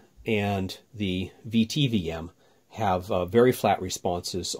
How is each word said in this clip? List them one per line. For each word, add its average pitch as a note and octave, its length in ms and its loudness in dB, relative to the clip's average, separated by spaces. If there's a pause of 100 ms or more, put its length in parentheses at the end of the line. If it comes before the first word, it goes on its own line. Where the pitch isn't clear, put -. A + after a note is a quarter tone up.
(260)
and G2+ 540 -2 (160)
the F#2 360 -2 (140)
V A2+ 220 2
T C#3 220 0
V F#2 220 0
M D#2+ 200 -8 (400)
have, F#2 400 -2
uh, F#2 140 0
very A#2 260 6
flat G#2 300 2
responses F2+ 800 -4